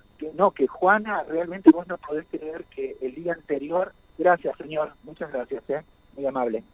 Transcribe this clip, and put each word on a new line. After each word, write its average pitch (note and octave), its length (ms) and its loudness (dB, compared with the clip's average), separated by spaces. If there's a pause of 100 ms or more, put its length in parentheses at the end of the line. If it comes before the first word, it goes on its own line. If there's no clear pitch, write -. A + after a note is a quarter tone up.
(180)
que, D#3 160 -8
no, F3+ 180 6
que C#3 160 2
Juana, G#3 560 4
realmente E3+ 480 0
vos F3 160 -4
no F3+ 100 -6
podés D3+ 340 -6
creer D#3 320 -8 (120)
que C3+ 260 -8
el B2+ 120 -4
día E3+ 200 -4
anterior, D#3+ 600 -2 (240)
gracias E3 400 4
señor, D3+ 360 -4 (100)
muchas D3+ 280 -10
gracias, C3 380 -6
¿eh? C#3+ 140 -2 (320)
Muy C#3 100 -4
amable. A#2+ 380 0 (100)